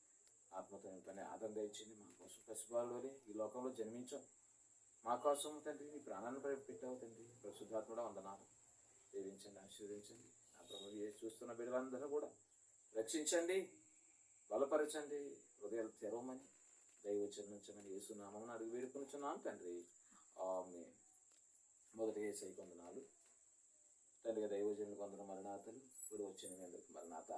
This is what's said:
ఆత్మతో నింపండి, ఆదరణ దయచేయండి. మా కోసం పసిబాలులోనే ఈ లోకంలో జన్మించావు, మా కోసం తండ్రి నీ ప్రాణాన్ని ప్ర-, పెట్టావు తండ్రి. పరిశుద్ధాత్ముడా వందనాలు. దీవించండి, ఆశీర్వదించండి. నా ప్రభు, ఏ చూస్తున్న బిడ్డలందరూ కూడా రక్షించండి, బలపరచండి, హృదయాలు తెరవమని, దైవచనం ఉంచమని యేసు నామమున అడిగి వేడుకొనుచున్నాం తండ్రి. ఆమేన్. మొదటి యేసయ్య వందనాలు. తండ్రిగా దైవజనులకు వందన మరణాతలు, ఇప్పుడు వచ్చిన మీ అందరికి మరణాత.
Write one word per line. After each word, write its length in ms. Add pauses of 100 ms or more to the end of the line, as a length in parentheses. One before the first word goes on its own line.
(540)
ఆత్మతో 360
నింపండి, 320
ఆదరణ 300
దయచేయండి. 420
మా 240
కోసం 340
పసిబాలులోనే 760
ఈ 40
లోకంలో 400
జన్మించావు, 760 (580)
మా 120
కోసం 500
తండ్రి 240
నీ 80
ప్రాణాన్ని 420
ప్ర-, 140
పెట్టావు 440
తండ్రి. 260 (200)
పరిశుద్ధాత్ముడా 580
వందనాలు. 420 (680)
దీవించండి, 480
ఆశీర్వదించండి. 680
నా 340
ప్రభు, 260
ఏ 240 (120)
చూస్తున్న 280
బిడ్డలందరూ 560
కూడా 220 (680)
రక్షించండి, 760 (760)
బలపరచండి, 840 (260)
హృదయాలు 260
తెరవమని, 520 (640)
దైవచనం 480
ఉంచమని 360
యేసు 240
నామమున 380
అడిగి 200
వేడుకొనుచున్నాం 680
తండ్రి. 480 (520)
ఆమేన్. 540 (1000)
మొదటి 260
యేసయ్య 420
వందనాలు. 380 (1200)
తండ్రిగా 240
దైవజనులకు 540
వందన 200
మరణాతలు, 540
ఇప్పుడు 460
వచ్చిన 360
మీ 60
అందరికి 280
మరణాత. 440